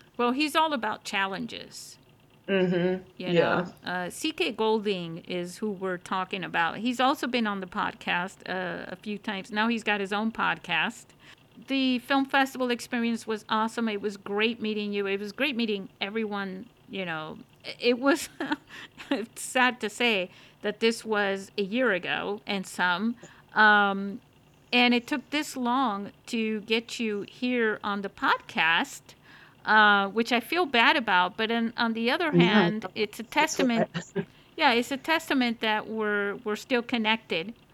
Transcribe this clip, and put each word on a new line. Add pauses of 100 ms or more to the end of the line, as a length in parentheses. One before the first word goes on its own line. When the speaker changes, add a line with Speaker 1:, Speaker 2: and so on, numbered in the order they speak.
(160)
Speaker 1:
Well,
he's
all
about
challenges. (500)
Speaker 2:
Mm-hmm. (160)
Speaker 1:
You
Speaker 2:
Yeah. (180)
Speaker 1:
know,
uh,
C
K
Golding (100)
is
who
we're
talking
about.
He's
also
been
on
the
podcast, (120)
uh,
a
few
times.
Now
he's
got
his
own
podcast. (640)
The
film
festival
experience
was
awesome.
It
was
great
meeting
you.
It
was
great
meeting (100)
everyone, (220)
you
know. (280)
I-,
it
was, (400)
<laughs>
it's
sad
to
say (320)
that
this
was
a
year
ago
and
some. (400)
Um, (520)
and
it
took
this
long (160)
to
get
you
here
on
the
podcast, (640)
uh,
which
I
feel
bad
about.
But
on,
on
the
other
Speaker 2:
No,
Speaker 1:
hand,
Speaker 2:
no,
Speaker 1:
it's
a
Speaker 2:
that's
all
right.
Speaker 1:
testament.
<laughs>
Yeah,
it's
a
testament
that
we're,
we're
still
connected, (220)